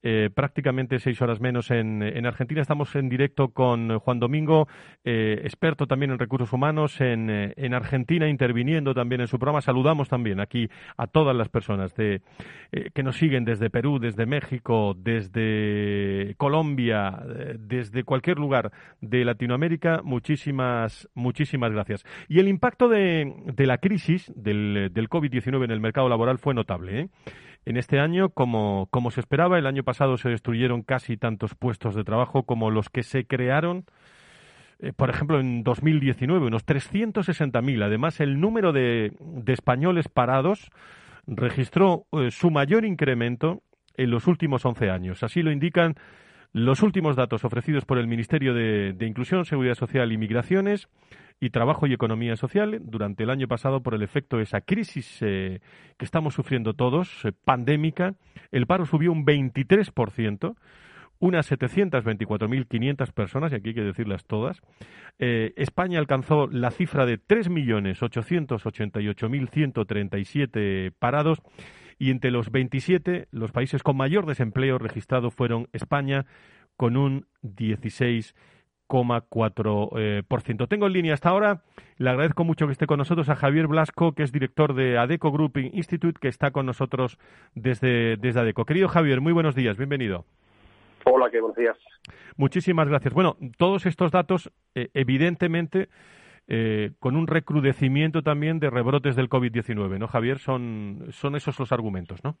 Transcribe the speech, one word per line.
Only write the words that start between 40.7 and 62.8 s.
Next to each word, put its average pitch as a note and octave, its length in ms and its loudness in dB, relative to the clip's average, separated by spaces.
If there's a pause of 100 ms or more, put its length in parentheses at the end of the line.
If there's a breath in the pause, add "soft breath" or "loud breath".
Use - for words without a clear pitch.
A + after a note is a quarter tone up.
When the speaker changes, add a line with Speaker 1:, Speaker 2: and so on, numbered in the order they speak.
Speaker 1:
registró, C3+ 840 2
eh, C3+ 180 2
su E3+ 220 2
mayor D#3 340 4
incremento C3+ 800 0 (340)
en B2+ 140 2
los A#2+ 160 2
últimos D#3 360 2
once A#2 280 0
años. F#2 320 -4
Así C#3+ 180 -2
lo D#3+ 100 2
indican D#3+ 440 2 (580 soft breath)
los B2 300 4
últimos F3 320 2
datos A#2+ 300 0
ofrecidos C3 380 -2
por C3 140 0
el A#2 80 0
Ministerio A#2+ 480 0
de, G#2+ 400 0
de G#2 140 -6
Inclusión, B2+ 360 -2
Seguridad B2+ 300 0
Social A#2+ 380 0
y A2 60 -2
Migraciones F3+ 720 0 (500 soft breath)
y B2 120 -2
Trabajo C#3 360 2
y C3+ 60 2
Economía A2+ 460 -2
Social G#3+ 420 -2
durante G#2+ 440 -6
el A2+ 60 0
año C3 200 -2
pasado C3 340 -2
por A#2+ 100 -2
el G#2+ 100 -2
efecto B2+ 340 -2
de A2 60 0
esa G#2 180 -2
crisis, - 600 -6
eh, F#2+ 380 -2 (380 soft breath)
que A#2+ 80 -8
estamos D#3 280 -2
sufriendo A#2 400 -2
todos, C3+ 520 0
eh, G#2 80 -2 (100)
pandémica. D3+ 680 2 (400 soft breath)
El B2+ 140 2
paro F3+ 180 2
subió E3 260 2
un D#3 140 0
veintitrés C#3+ 640 4
por A2+ 200 0
ciento, A2+ 440 -4 (640 soft breath)
unas F3 260 4
setecientas C#3 600 0
veinticuatro G#2+ 420 -2
mil B2+ 200 -2
quinientas C3+ 440 -2